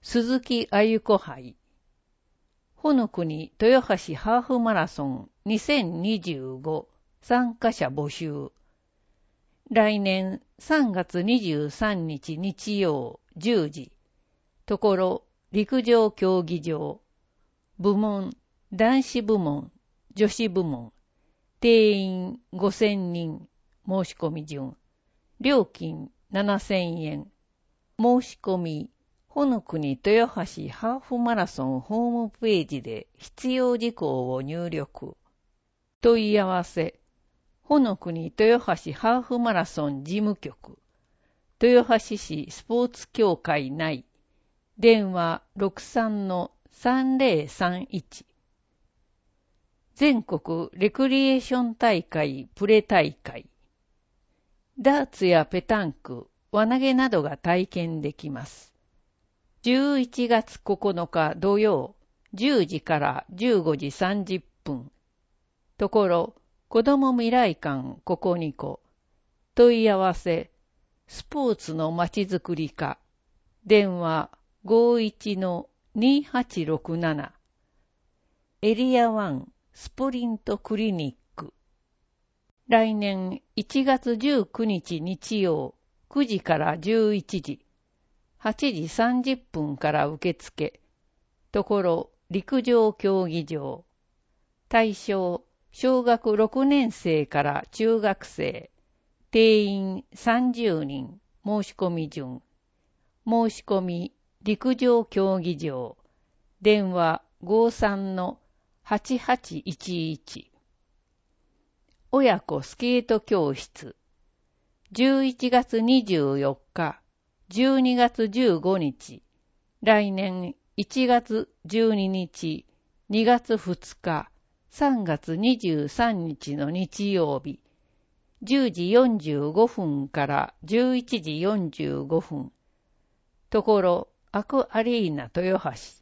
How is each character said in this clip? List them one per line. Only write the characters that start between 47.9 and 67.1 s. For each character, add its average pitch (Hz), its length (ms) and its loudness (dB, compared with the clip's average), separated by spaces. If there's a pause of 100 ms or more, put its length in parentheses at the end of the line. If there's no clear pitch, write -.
一。 - 340 -12 (1700)
全 262 280 4
国 165 500 -6
レ 185 180 0
ク 262 180 0
リ 269 200 4
エ 269 80 4
ー 254 40 0
シ - 140 -4
ョ 254 60 0
ン 233 140 -4
大 208 280 2
会、 139 520 -4
プ 202 120 -4
レ 214 160 6
大 160 320 2
会。 - 320 -18 (1300)
ダ 277 240 4
ー 269 40 -4
ツ - 200 -2
や 170 180 6
ペ 180 160 -4
タ 208 240 -2
ン 151 80 -4
ク、 - 340 -14 (260)
輪 214 140 4
投 247 120 0
げ 269 160 2
な 254 160 2
ど 180 120 2
が 151 140 -6
体 180 300 0
験 165 340 -6
で 147 140 -6
き 156 160 -12
ま 135 160 -10
す。 - 260 -20 (880)
十 269 380 2
一 247 260 -2
月 226 320 0
九 196 360 -2
日 165 420 -2
土 196 220 2
曜、 196 380 0 (360)
十 226 320 2
時 156 160 -6
か 156 180 -2
ら 143 320 -2
十 208 300 2
五 156 160 0
時 139 140 -8
三 190 340 -2
十 180 180 -6 (220)
分。 139 260 -8 (840)
と 202 140 -2
こ 202 180 4
ろ、 175 260 0 (340)
子 226 140 2
ど 277 140 4
も 269 160 2